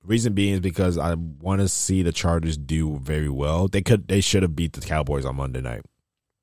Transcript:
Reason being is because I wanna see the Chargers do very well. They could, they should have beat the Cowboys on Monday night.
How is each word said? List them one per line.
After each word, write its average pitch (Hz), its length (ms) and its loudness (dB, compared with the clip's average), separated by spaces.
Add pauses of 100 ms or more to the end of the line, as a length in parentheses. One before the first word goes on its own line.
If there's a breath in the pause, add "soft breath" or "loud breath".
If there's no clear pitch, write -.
Reason 113 320 2
being 98 200 2
is 95 80 2
because 90 360 0
I 80 180 0
wanna 85 520 -2
see 95 360 0
the 85 100 2
Chargers 82 440 0
do 76 420 -2
very 76 300 -2
well. 73 380 0
They 98 140 0
could, 104 260 2
they 95 140 4
should 95 220 4
have 85 120 0
beat 80 180 -2
the - 80 -12
Cowboys 71 440 -2
on 65 100 -4
Monday 67 260 -6
night. 58 200 -8 (600)